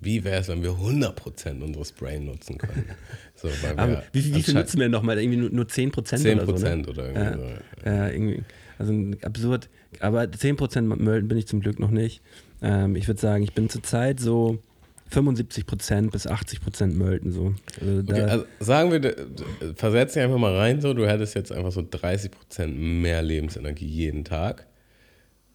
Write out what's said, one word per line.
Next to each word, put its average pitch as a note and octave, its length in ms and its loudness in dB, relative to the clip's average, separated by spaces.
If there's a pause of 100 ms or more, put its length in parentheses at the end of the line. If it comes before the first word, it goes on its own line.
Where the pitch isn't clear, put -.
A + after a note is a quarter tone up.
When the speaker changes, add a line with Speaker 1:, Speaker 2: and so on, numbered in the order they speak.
Speaker 1:
Wie G#2 220 0
wär's, F#2 260 0
wenn E2+ 120 -2
wir F2+ 160 -2
hundert A#2+ 380 0
Prozent - 480 -10
unseres D2 300 -8
Brain D2 320 -8
nutzen - 340 -10
können? - 300 -4
Speaker 2:
<laughs> F#2 60 -14 (400)
Speaker 1:
So, - 140 -6 (140)
weil D2 120 -2
wir - 80 0
Speaker 2:
Aber B2 200 2 (100)
wie, C3+ 60 2
wie - 20 4
viel C#3+ 140 0
Speaker 1:
anscheinend D3+ 240 4
Speaker 2:
nutzen - 200 2
wir B2 100 4
nochmal? A2+ 280 2
Irgendwie A#2+ 220 2
nur, A#2+ 100 2
nur A#2+ 180 0
zehn C3+ 240 0
Prozent B2+ 340 -2
oder G#2 200 6
so, G2 80 2
ne? F#2 60 2
Speaker 1:
Zehn E2+ 240 0
Prozent D2 40 -6
oder B1+ 200 -6
irgendwie E2+ 180 -2
Speaker 2:
Ja. - 120 -2
Speaker 1:
so, - 520 -8
ja. G#2 60 2
Speaker 2:
Ja, G2+ 140 2
irgendwie, G#2 340 -2 (340)
also G#2+ 160 0
ein G2+ 300 0
absurd, A#2 460 -2 (300)
aber A2 320 2
zehn C#3+ 240 0
Prozent B2+ 320 0 (140)
Mölten G#2+ 260 2
bin A2+ 120 0
ich G#2 80 -2
zum G#2+ 120 0
Glück G#2 200 -2
noch G#2 100 2
nicht. A2 320 0 (400)
Ähm, G2 340 2
ich G2+ 120 -2
würd G#2 120 0
sagen, G#2 240 2
ich G2+ 100 -2
bin A2 160 2
zurzeit B2 520 0
so A#2 380 2 (500)
fünfundsiebzig B2+ 560 0
Prozent G#2 460 0
bis G2 140 -4
achtzig - 360 -4
Prozent F#2+ 340 0
Mölten, F#2 380 0
so. F2+ 200 0 (280)
Also G2 180 0
Speaker 1:
Okay, G2 40 0 (180)
Speaker 2:
da G#2 60 4
Speaker 1:
also A2 180 2 (160)
sagen D3 300 4
wir, D#3+ 80 4
d-, C3+ 160 0
d-, C#2+ 600 -8
versetz A#2+ 380 2
dich C#3 100 2
einfach B2+ 140 2
mal G#2 180 4
rein, A#2 240 4
so, C#3 140 0
du A#2 120 2
hättest G#2 300 0
jetzt G2 160 -4
einfach F2+ 220 -2
so F2+ 160 -4
dreißig F#2 420 -2
Prozent D#2 480 -6
mehr E2+ 440 0
Lebensenergie D#2 640 -4
jeden D2+ 360 -2
Tag. E2+ 440 -4 (880)